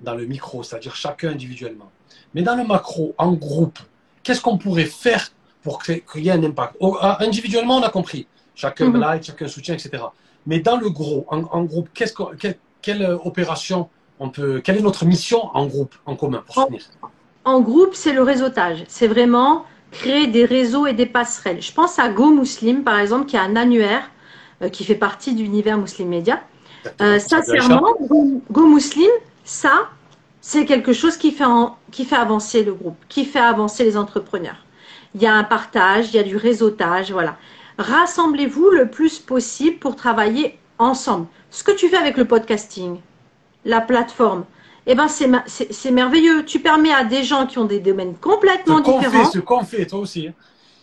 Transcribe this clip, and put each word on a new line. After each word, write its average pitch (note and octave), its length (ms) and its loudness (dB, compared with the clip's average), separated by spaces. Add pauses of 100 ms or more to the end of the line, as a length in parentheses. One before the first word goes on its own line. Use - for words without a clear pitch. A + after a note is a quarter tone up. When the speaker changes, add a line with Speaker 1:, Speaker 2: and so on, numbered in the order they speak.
Speaker 1:
dans A#2+ 140 -10
le A#2 100 -10
micro, C3 380 -12
c'est-à-dire A#2 320 -16
chacun D#3 360 -8
individuellement. A#2+ 600 -14 (420)
Mais E3 80 -4
dans A#3 140 0
le B3 100 -4
macro, F#3 520 -4
en F3 160 2
groupe, D3+ 460 -2 (440)
qu'est-ce - 180 -4
qu'on A3+ 160 0
pourrait E3+ 280 -2
faire - 440 -4 (320)
pour - 200 -10
que, E3 120 -6
qu'il D#3 320 -10
y F#3 40 2
ait - 20 2
un D#3+ 120 2
impact ? C#3 360 -6
Oh, F#3+ 220 0
ah, G3 200 2
individuellement, A3+ 560 0
on B3+ 60 2
a A3 60 0
compris. E3 380 -6 (280)
Chacun - 340 -2
Speaker 2:
Mhm. A#3+ 100 2
Speaker 1:
like, D#3+ 240 -2
chacun D3+ 240 -14
soutient, C#3 280 -10
et - 40 -12
cetera. A#2 340 -12 (320)
Mais D#3+ 140 0
dans A3+ 180 2
le G#3+ 120 -2
gros, D3+ 400 -6
en, D#3 140 -4
en E3+ 200 -4
groupe, E3+ 300 -6
qu'est-ce - 200 -4
que, E3+ 240 -10
quelle, F#3+ 200 -6 (240)
quelle, G#3 200 -6
euh, F3+ 240 0
opération F3 640 -6 (300)
on C3+ 100 -8
peut, C3+ 340 -4
quelle F#3+ 140 0
est G#3+ 40 0
notre G#3 240 0
mission G#3+ 500 2
en C#3+ 100 0
groupe, C3+ 300 -6 (100)
en C#3+ 100 -10
commun, C3 300 -6
pour - 120 -6
Speaker 2:
En, C4 60 2
Speaker 1:
soutenir ? - 180 -4 (640)
Speaker 2:
en C4 160 4
groupe, E4 340 4
c'est D4+ 180 -2
le C4 100 2
réseautage. A#3+ 640 0
C'est - 200 0
vraiment B3 580 2 (260)
créer C#4 360 0
des A#3 180 4
réseaux B3+ 400 0
et C4+ 80 -2
des A#3+ 120 0
passerelles. A#3 560 -6
Je - 100 -14
pense E4+ 260 0
à A#3+ 120 2
Go A3+ 200 4
Muslim, C4 540 2
par G#3+ 160 2
exemple, A#3 260 0
qui B3+ 120 -4
a F#3+ 60 2
un G3+ 120 -2
annuaire, A#3 560 2 (500)
euh, F3+ 80 -6
qui - 140 -12
fait G#3 120 0
partie G#3 380 -4
d'Univers G#3+ 440 -2
Muslim F3+ 320 -6
Media. F3 320 -2 (400)
Speaker 1:
Exactement. - 280 -2
Speaker 2:
Euh, G#3 100 4
Speaker 1:
Ça, D#4+ 220 2
c'est - 160 0
Speaker 2:
sincèrement, C4 380 4
Speaker 1:
Aïcha. C#4 140 -6
Speaker 2:
Go, C#4 320 4 (100)
Go D#4 160 6
Muslim, D4 420 4 (360)
ça, D#4+ 420 0 (540)
c'est - 240 0
quelque B3+ 280 2
chose E4 240 0
qui D4+ 140 2
fait C#4+ 140 -2
en, A#3+ 320 2 (140)
qui B3+ 140 -8
fait C#4 100 -2
avancer G#3+ 480 0
le G3+ 100 -2
groupe, F3 240 -12 (120)
qui C#4 160 -4
fait - 140 -2
avancer G#3+ 440 2
les G#3 140 2
entrepreneurs. G3+ 680 -8 (500)
Il G3 60 -2
y A3+ 40 4
a G#3+ 80 4
un G#3+ 100 4
partage, G#3+ 720 0
il - 20 -4
y G#3+ 40 6
a G3+ 40 2
du G3 140 -4
réseautage, G#3 720 0
voilà. E3 260 -4 (400)
Rassemblez-vous C#4+ 920 2
le B3+ 180 4
plus D#4 300 -2
possible C4 580 -2
pour B3+ 180 -6
travailler A3+ 600 -2 (220)
ensemble. A3 480 0 (220)
Ce - 140 -16
que G4+ 80 2
tu G4 180 2
fais F#4 80 4
avec D4 200 0
le B3 80 4
podcasting, G#3 720 -2 (680)
la A3+ 160 0
plateforme, A3+ 640 -2 (400)
eh B3 100 2
ben D4+ 140 2
c'est C#4+ 180 -2
ma-, B3+ 200 4
c'est, - 260 -10
c'est - 180 -4
merveilleux. D4+ 540 4
Tu - 140 -4
permets D#4 340 4
à C4+ 100 2
des B3+ 200 0
gens C4 220 0
qui B3+ 140 -8
ont A3 60 0
des G3+ 140 -2
domaines F#3 360 -2
complètement F#4 600 2
Speaker 1:
Ce D4 60 2
qu'on C4 160 4
Speaker 2:
différents. A#3+ 260 4
Speaker 1:
fait, - 60 2
ce F#3 80 -4
qu'on B3 240 0
fait, G3 220 -6
toi G3 140 -10
aussi, F3 300 -8
hein. E3 40 -16 (500)